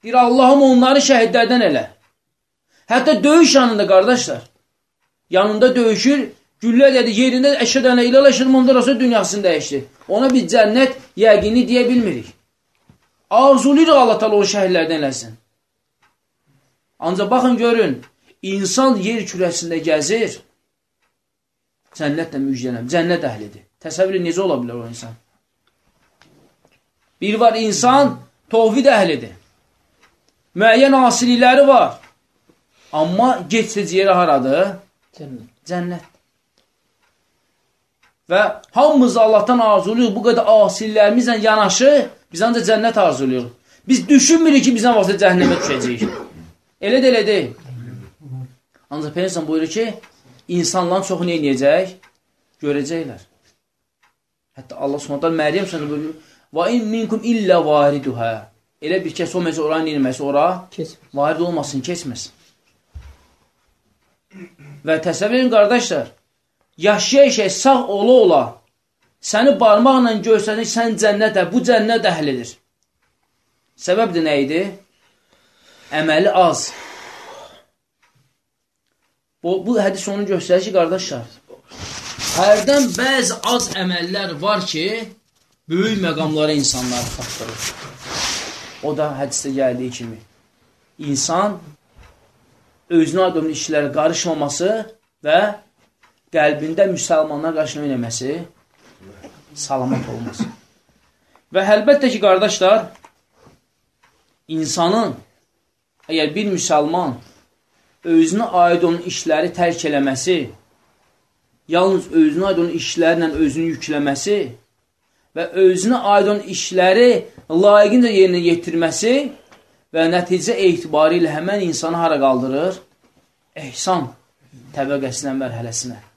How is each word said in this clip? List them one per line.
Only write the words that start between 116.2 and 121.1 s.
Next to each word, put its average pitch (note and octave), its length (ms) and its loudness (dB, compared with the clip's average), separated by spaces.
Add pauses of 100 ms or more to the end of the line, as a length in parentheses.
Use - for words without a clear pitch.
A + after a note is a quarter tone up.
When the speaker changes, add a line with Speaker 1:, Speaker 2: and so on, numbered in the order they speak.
Speaker 1:
olan G3+ 240 -4
işləri F#3+ 540 4 (400)
layiqincə G#3 640 4
yerinə F#3 300 4
yetirməsi E3+ 720 -2 (800)
və D#3+ 160 0
nəticə F3+ 460 -2 (100)
etibarı D#3+ 540 0